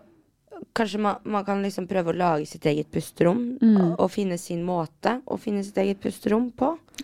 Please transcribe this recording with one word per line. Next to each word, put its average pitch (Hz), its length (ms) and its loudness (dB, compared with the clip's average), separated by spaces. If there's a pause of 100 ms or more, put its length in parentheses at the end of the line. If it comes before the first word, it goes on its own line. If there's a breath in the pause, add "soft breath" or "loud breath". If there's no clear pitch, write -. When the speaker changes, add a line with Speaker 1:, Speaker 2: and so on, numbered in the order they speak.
(760)
Speaker 1:
kanskje 208 240 -2
man, 208 240 0
man 202 220 -2
kan 202 180 -2
liksom 190 240 -6
prøve 180 240 0
å 160 60 -2
lage 165 300 2
sitt - 180 -6
eget 151 260 0
pusterom, 240 680 0
Speaker 2:
Mm. 220 220 8
Speaker 1:
og, 175 180 2
og 185 120 2
finne 190 260 -2
sin 170 280 -6
måte 180 600 -2
å 202 140 -6
finne 202 240 -4
sitt 202 140 -10
eget 196 240 0
pusterom 214 500 -2
på. 311 260 -2 (260)